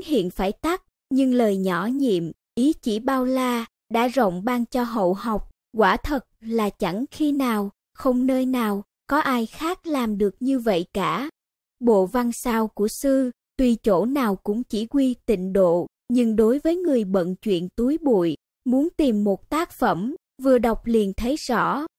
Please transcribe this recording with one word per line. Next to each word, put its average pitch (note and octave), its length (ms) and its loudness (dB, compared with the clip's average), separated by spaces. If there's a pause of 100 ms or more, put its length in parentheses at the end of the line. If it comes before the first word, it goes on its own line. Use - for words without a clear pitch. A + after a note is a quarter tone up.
hiện G#3+ 240 0
phải G3 220 -4
tắt, E4 320 -4 (260)
nhưng C4 240 2
lời A3 240 2
nhỏ F#3 280 -2
nhiệm, A#3+ 380 0 (320)
ý C#4 180 2
chỉ A3 260 -4
bao C4 260 -2
la, B3+ 400 -2 (240)
đã A#3 180 0
rộng G3+ 360 0
ban B3 220 -2
cho B3 180 -2
hậu A3+ 300 0
học, G#3+ 360 -6 (280)
quả G3+ 200 4
thật - 280 -4 (140)
là A3+ 300 -2
chẳng G3+ 420 -4
khi D4+ 200 0
nào, A#3 380 0 (240)
không B3+ 320 0
nơi C4 200 2
nào, A3+ 380 -2 (240)
có C#4+ 120 2
ai B3+ 260 0
khác E4 420 -6
làm A#3+ 300 -2
được G3+ 220 0
như C4 200 0
vậy G3 340 0
cả. F#3+ 360 -4 (500)
Bộ A3 260 4
văn A#3+ 280 -2
sao A3+ 340 -2
của G#3 200 -2
sư, C4+ 440 0 (260)
tuy B3 260 4
chỗ F#3+ 220 2
nào B3 300 0
cũng G#3 280 -4
chỉ A3+ 220 -6
quy C4 300 0 (100)
tịnh F#3+ 280 -2
độ, F3 340 4 (220)
nhưng A#3+ 260 2
đối A3+ 240 4
với D#4+ 160 0
người D4+ 280 0
bận F#3 320 -2
chuyện F3+ 400 -2
túi C4 220 0
bụi, G3+ 380 2 (300)
muốn C4+ 220 2 (100)
tìm A3+ 260 2
một G3+ 260 -2
tác E4 220 -4
phẩm, G#3+ 440 -2 (260)
vừa C4 160 4
đọc A3+ 280 -2
liền A3 280 0
thấy B3 220 -4
rõ, A#3 500 -2 (140)